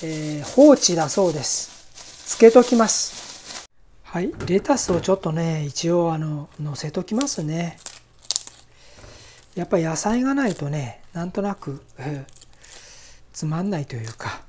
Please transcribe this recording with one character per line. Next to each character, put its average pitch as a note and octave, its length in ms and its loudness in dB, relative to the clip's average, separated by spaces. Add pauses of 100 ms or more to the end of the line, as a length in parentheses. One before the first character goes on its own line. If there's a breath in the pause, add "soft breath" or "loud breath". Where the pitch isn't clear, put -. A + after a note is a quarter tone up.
え D3+ 420 -6
ー、 - 100 -12
放 D4 160 12
置 F#3 260 6
だ D#3+ 120 0
そ F#3+ 200 2
う D#3+ 40 0
で B2+ 120 -4
す。 - 260 -4 (560)
つ - 100 -4
け A3+ 140 10
と A#3 140 8
き B3 100 0
ま A3+ 140 4
す。 - 800 -6 (320)
は - 180 -8
い、 B3+ 140 -4 (120)
レ F#3+ 140 2
タ C#4 160 2
ス - 140 -2
を E3+ 100 2
ち - 100 -2
ょ F#3+ 40 6
っ F#3+ 60 -4
と E3 100 -4
ね、 D#3+ 340 -2
一 E3 280 -4
応 E3+ 200 2
あ D#3+ 60 -4
の、 D3+ 300 -6 (100)
乗 D3 160 -6
せ D3+ 160 -8
と F3+ 140 -6
き G#3+ 100 -6
ま C4+ 140 0
す - 160 -6
ね。 E3 340 -6 (1800 loud breath)
や F3 120 -6
っ - 20 -20
ぱ G3 100 2
野 D#3+ 160 0
菜 A#3 280 0
が C4+ 120 0
な C#4 140 0
い F#3 80 -2
と C#3+ 120 -6
ね、 C#3+ 320 -6 (120)
な E3+ 120 -6
ん F#3 60 -8
と G3 120 -6
な G3+ 120 -4
く、 C#3 260 -12 (180)
え C#3 280 -8
ー、 - 60 -20 (1000 loud breath)
つ - 140 -8
ま D#3+ 160 -4
ん G3+ 80 -4
な F3+ 80 -4
い C#3 80 -6
と - 80 -12
い A2+ 100 -8
う A2 80 -10
か - 360 -10